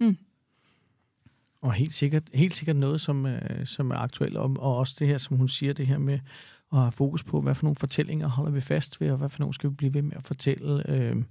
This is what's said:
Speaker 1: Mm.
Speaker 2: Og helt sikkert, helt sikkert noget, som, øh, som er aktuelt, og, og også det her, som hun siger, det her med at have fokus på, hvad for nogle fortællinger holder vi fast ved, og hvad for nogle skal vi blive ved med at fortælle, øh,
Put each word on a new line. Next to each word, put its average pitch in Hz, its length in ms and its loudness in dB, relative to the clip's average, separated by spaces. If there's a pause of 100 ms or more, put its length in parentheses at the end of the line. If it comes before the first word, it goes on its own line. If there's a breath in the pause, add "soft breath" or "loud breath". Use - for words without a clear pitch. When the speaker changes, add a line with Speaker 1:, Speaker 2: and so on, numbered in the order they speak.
Speaker 1:
Mm. 220 160 4 (1500)
Speaker 2:
Og 131 100 2
helt 135 220 0
sikkert, 151 280 2 (120)
helt 170 200 4
sikkert 156 220 0
noget, 143 240 2
som, 139 260 0
øh, - 400 -4
som 131 240 -2
er - 60 -2
aktuelt, - 400 -2
og, 135 220 0
og 127 180 2
også 131 220 0
det 147 100 2
her, 143 100 4
som 131 180 -2
hun 131 120 4
siger, 139 240 0
det 139 140 -2
her 139 120 2
med 139 200 0 (540 loud breath)
at 143 60 6
have 120 140 4
fokus 139 320 0
på, 147 160 0
hvad 139 140 2
for - 100 -4
nogle 147 120 2
fortællinger 151 520 -2
holder 143 240 0
vi 139 80 0
fast 147 400 -2
ved, 151 100 2
og 135 80 2
hvad 143 100 -2
for - 120 -10
nogle 139 140 -2
skal - 160 -2
vi 139 40 -4
blive 139 200 0
ved 143 80 0
med 147 140 -4
at 135 100 -14
fortælle, 143 640 -2
øh, 120 260 2 (140)